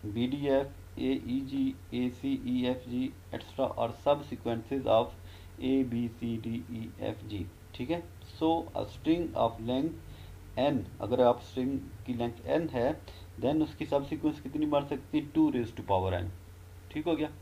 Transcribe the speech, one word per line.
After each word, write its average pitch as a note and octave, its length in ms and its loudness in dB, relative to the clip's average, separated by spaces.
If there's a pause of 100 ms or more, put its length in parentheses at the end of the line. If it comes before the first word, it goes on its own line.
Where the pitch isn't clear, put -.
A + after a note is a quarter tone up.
बीडीएफ़, C3+ 920 0
एईजी, C3+ 640 0 (300)
एसीईएफ़जी, B2 1160 0 (240)
et A#2+ 80 -6
cetera - 240 0 (120)
are A#2 120 2 (140)
subsequences C3+ 840 0
of A#2 200 6 (520)
A, C3 100 2 (120)
B, A#2 280 0
C, A#2 160 -6 (100)
D, A2+ 140 -4 (200)
E, A2+ 100 -6 (220)
F, G#2+ 260 -4
G, G2 120 -4 (320)
ठीक B2 160 -4
है। E3+ 120 0 (300)
So, D#3+ 160 2 (260)
a G#2+ 140 -2
string E3 380 2 (120)
of A#2 300 4
length - 920 -2
n, C#3 180 4 (220)
अगर A#2+ 220 2
आप A#2+ 200 8
string C3 360 -2 (280)
की B2+ 80 -2
length A#2+ 260 -2 (160)
n E3 140 2
है, C3 300 2 (400)
then D#3 220 2
उसकी D3 240 -4
subsequence C#3+ 540 0
कितनी D3+ 280 -2
बन C#3+ 180 4
सकती D3 320 -2
है? D3 80 0
two D#3 260 6
raise A#2+ 240 0
to G2+ 140 -8
power F#2+ 240 4
n, F#2 140 -2 (640)
ठीक D#3 140 -2
हो E3 100 4
गया। D3+ 140 0 (120)